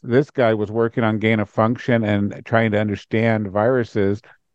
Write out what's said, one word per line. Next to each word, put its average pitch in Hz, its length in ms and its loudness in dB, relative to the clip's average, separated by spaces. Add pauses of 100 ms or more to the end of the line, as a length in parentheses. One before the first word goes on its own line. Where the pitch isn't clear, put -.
This 123 300 0
guy 113 220 2
was 104 180 -4
working 117 320 -2
on 110 160 0
gain 110 220 2
of 101 80 -6
function 113 560 0
and 101 400 -2
trying 113 260 2
to 104 80 2
understand 107 720 -2
viruses 107 680 0 (340)